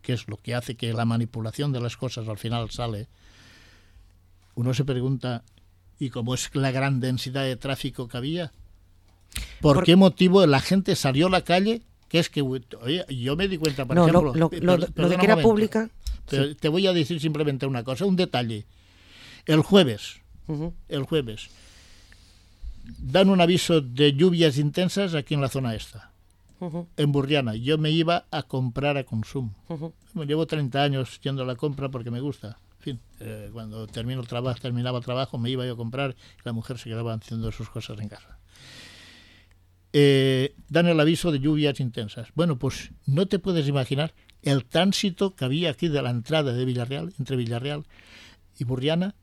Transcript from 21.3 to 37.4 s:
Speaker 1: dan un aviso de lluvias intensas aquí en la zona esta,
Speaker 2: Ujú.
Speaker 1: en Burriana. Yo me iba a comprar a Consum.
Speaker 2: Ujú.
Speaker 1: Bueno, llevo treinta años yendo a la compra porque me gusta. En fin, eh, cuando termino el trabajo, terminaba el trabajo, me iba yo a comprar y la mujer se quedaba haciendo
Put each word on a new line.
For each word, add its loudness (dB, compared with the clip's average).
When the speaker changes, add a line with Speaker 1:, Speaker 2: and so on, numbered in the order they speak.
Speaker 1:
dan 4
un 6
aviso 4
de 2
lluvias 4
intensas 0
aquí -4
en 0
la 0
zona -4
esta, -14
Speaker 2:
Ujú. -8
Speaker 1:
en 2
Burriana. 0
Yo -2
me 0
iba 0
a -6
comprar -2
a -4
Consum. -6
Speaker 2:
Ujú. -10
Speaker 1:
Bueno, -6
llevo 0
treinta -2
años -2
yendo -4
a -4
la -4
compra -4
porque -8
me -6
gusta. -10
En -20
fin, -10
eh, -14
cuando -12
termino -8
el -12
trabajo, -4
terminaba -4
el -8
trabajo, -4
me -2
iba -4
yo -6
a -10
comprar -6
y -20
la -6
mujer -8
se -14
quedaba -6
haciendo -8